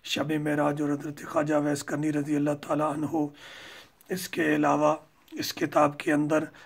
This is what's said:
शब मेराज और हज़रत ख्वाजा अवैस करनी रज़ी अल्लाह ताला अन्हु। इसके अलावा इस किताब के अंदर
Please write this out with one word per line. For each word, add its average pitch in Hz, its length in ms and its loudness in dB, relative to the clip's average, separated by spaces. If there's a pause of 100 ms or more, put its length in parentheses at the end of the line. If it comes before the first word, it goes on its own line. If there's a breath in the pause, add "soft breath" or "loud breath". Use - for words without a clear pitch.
शब 143 360 -2
मेराज 147 420 0
और 143 100 0
हज़रत 143 300 -6
ख्वाजा 151 340 0
अवैस 147 280 0
करनी 151 280 -2
रज़ी 147 240 0
अल्लाह 147 200 2
ताला 151 320 -2
अन्हु। 147 400 -2 (800 loud breath)
इसके 165 440 0
अलावा 151 420 4 (360)
इस 294 200 -6
किताब 147 480 2
के 156 120 -2
अंदर 151 340 2 (200 loud breath)